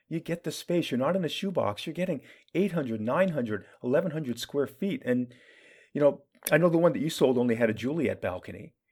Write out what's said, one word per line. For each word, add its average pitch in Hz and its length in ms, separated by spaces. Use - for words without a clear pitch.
You 160 120
get 165 240
the 151 80
space. 175 380
You're 127 80
not 151 180
in 185 80
a 147 40
shoebox. 135 580
You're 160 80
getting 170 260
eight 190 180
hundred, 123 280
nine 156 300
hundred, 113 340
eleven 151 280
hundred 139 280
square 143 280
feet. 196 400
And, 123 260
you 143 80
know, 143 200
I 151 60
know 175 100
the 165 100
one 170 140
that - 100
you 151 80
sold 131 280
only 120 160
had 113 160
a 104 40
Juliet 113 460
balcony, 90 540